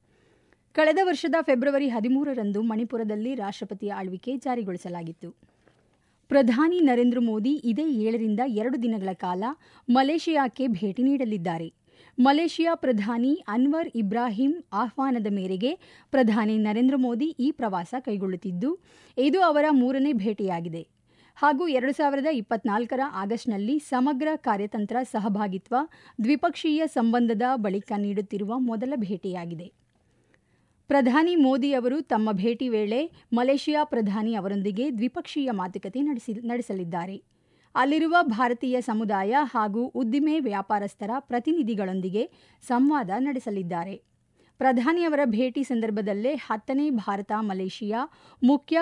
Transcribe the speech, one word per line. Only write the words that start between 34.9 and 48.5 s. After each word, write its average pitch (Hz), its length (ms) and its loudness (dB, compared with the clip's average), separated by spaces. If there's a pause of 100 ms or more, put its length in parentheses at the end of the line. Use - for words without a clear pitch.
ದ್ವಿಪಕ್ಷೀಯ 254 600 -4
ಮಾತುಕತೆ 190 500 -6
ನಡೆಸಿ-, 240 460 -4
ನಡೆಸಲಿದ್ದಾರೆ. 190 760 -6 (520)
ಅಲ್ಲಿರುವ 311 480 4
ಭಾರತೀಯ 247 580 0
ಸಮುದಾಯ 214 600 -2
ಹಾಗೂ 233 460 0
ಉದ್ದಿಮೆ 285 540 0
ವ್ಯಾಪಾರಸ್ಥರ 202 800 -4
ಪ್ರತಿನಿಧಿಗಳೊಂದಿಗೆ 220 1120 -2 (360)
ಸಂವಾದ 254 520 2
ನಡೆಸಲಿದ್ದಾರೆ. 196 840 -4 (560)
ಪ್ರಧಾನಿಯವರ 285 680 2
ಭೇಟಿ 254 400 0
ಸಂದರ್ಭದಲ್ಲೇ 220 680 -2
ಹತ್ತನೇ 269 560 -2
ಭಾರತ 208 480 -4
ಮಲೇಷಿಯಾ 208 680 -4 (360)
ಮುಖ್ಯ 285 400 4